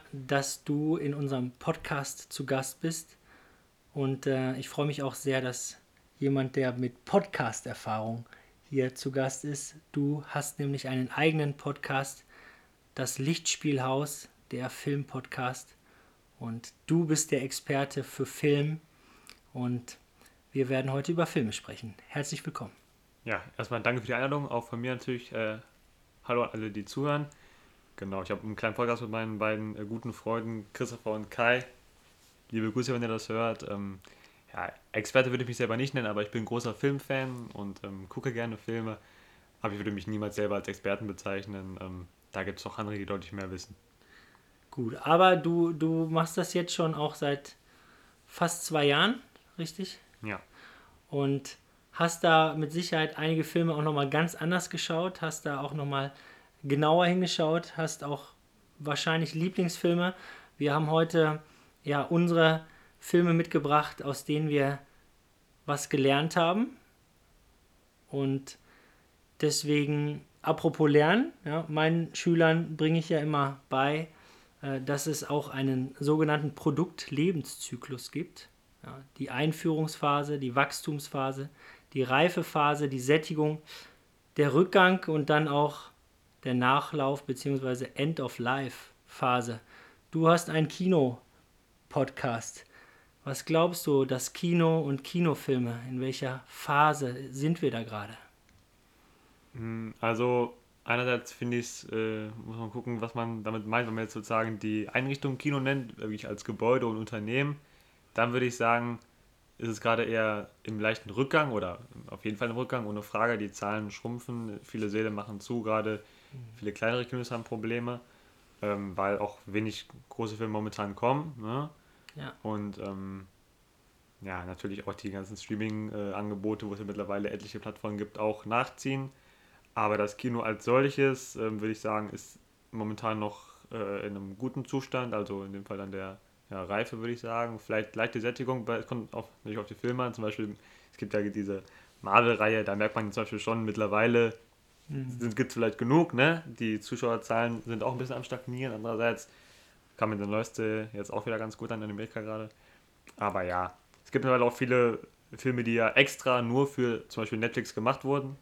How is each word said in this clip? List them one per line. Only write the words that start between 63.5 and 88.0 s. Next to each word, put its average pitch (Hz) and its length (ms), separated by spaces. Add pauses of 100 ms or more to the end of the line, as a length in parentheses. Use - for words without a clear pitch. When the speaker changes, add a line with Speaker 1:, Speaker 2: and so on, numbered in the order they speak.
Speaker 1:
aus 139 200
denen 151 240
wir 139 320 (840)
was 143 240
gelernt 139 480
haben. 185 400 (1300)
Und 135 480 (840)
deswegen, 147 800 (200)
apropos 156 480
Lernen, 170 440 (100)
ja, 160 240
meinen 160 480
Schülern 165 640
bringe 156 220
ich 160 100
ja 160 100
immer 143 480
bei, 147 400 (540)
äh, 135 180
dass 143 280
es 151 220
auch 147 200
einen 135 500
sogenannten 151 560
Produktlebenszyklus 147 1600
gibt. - 360 (360)
Ja, 139 180 (160)
die 135 120
Einführungsphase, 151 1120
die 127 160
Wachstumsphase, 139 920 (440)
die 135 100
Reifephase, 147 840
die 135 140
Sättigung, 151 600 (760)
der 143 160
Rückgang 185 560
und 156 200
dann 151 180
auch 143 420 (560)
der 131 80
Nachlauf 139 720
beziehungsweise 131 720
End-of-Life-Phase. 127 1600 (500)